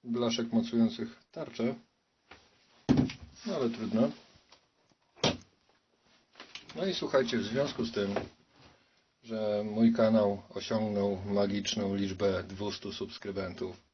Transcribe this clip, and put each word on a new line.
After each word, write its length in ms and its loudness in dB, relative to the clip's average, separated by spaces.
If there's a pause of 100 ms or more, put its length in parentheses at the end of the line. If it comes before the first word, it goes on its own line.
blaszek 500 -2
mocujących 760 2
tarczę, 440 -4 (1700)
no 100 -2
ale 140 0
trudno. 420 2 (2750)
No 100 -4
i 80 0
słuchajcie, 440 0
w 60 0
związku 420 -2
z 60 -6
tym, 240 -2 (1080)
że 480 -2
mój 220 6
kanał 560 4
osiągnął 760 -2
magiczną 680 0
liczbę 480 0
dwustu 500 -8
subskrybentów 840 -8 (160)